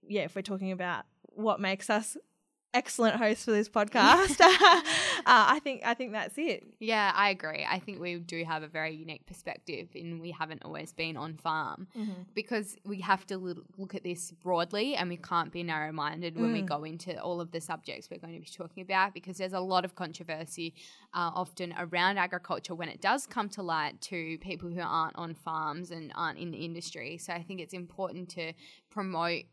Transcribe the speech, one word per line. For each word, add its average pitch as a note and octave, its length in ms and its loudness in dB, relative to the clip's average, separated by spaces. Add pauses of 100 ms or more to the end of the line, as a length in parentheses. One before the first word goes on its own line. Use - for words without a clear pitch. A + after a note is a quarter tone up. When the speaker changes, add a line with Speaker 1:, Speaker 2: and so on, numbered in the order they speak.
Speaker 1:
yeah, G3+ 160 0
if D3 120 -4
we're G3 60 -4
talking F#3+ 300 -4
about F3+ 340 -4 (160)
what - 380 0
makes G3 300 -2
us A3 280 2 (580)
excellent A#3+ 420 4
hosts A3 280 2
for A#3 60 2
this G#3 180 4
podcast, B3+ 720 6
<laughs> - 0 -
Speaker 2:
<laughs> - 0 -
Speaker 1:
uh, F4+ 400 10 (440)
I B3 380 8
think, C4+ 220 -4
I A#3 80 2
think A#3+ 180 -6
that's G#3 280 -6
it. D4 240 -2 (160)
Speaker 2:
Yeah, G#3+ 360 2
I G3+ 140 6
agree. D#3 400 -4
I F#3 80 0
think F#3 240 -10
we F3 160 -4
do E3+ 280 -6
have D#3+ 180 -4
a D3+ 40 -12
very D#3+ 280 -6
unique D#3+ 320 -14
perspective, - 680 -10
and E3+ 260 -10
we E3+ 120 -12
haven't D#3+ 340 -8
always D#3 260 -10
been D#3+ 240 -6
on D#3 220 -8
farm D#3 580 -4
Speaker 1:
Mm-hmm. G#3 280 -8 (100)
Speaker 2:
because G#3+ 500 -4
we G3+ 180 -8
have F#3+ 260 2
to G3+ 80 -4
l-, F3+ 280 -6 (140)
look F#3+ 160 -10
at G3 100 -8
this F3 280 -6
broadly, F3+ 640 0
and F3+ 120 0
we F3 100 -6
can't E3+ 340 0
be F3 100 -6
narrow-minded D#3 760 -4
when - 160 2
we F#3+ 120 -2
Speaker 1:
Mm. - 20 -4
Speaker 2:
go D3+ 180 -2
into E3 380 -10
all F3 180 -4
of E3+ 120 -8
the E3 100 -6
subjects - 480 -10
we're E3+ 100 -12
going E3 140 -16
to E3+ 60 -14
be D#3+ 80 -18
talking F3 340 -14
about, F#3+ 320 2
because F#3 240 -12
there's F#3 160 -4
a F#3+ 60 -2
lot F#3 260 2
of F3+ 80 -6
controversy, E3 800 -8 (400)
uh, F3 220 0
often F3 420 -4
around F3 400 2
agriculture F3+ 560 -2
when E3 160 -8
it - 120 -12
does A#3+ 260 2
come G#3 220 -4
to G3+ 120 -10
light D#3+ 400 -2
to D#3+ 380 -8
people F3 320 -10
who F3 100 -6
aren't D#3+ 340 -2
on E3 200 -8
farms D#3+ 560 -6
and E3 240 -12
aren't D#3 240 -4
in E3+ 100 -8
the D3 160 -8
industry. E3 540 -10
So F3 140 -10
I E3+ 100 -8
think F3+ 180 -12
it's E3 140 -14
important F3+ 540 -8
to E3 240 -8 (360)
promote E3+ 640 -4